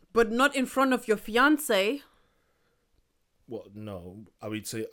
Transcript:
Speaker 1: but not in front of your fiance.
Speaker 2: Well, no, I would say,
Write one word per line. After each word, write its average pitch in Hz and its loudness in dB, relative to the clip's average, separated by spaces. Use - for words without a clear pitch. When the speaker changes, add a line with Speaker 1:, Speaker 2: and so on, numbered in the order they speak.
Speaker 1:
but 226 4
not 262 2
in 262 0
front 262 2
of 240 -4
your 214 2
fiance. 240 2
Speaker 2:
Well, 104 -12
no, 101 -14
I 107 -10
would 107 -6
say, 110 -8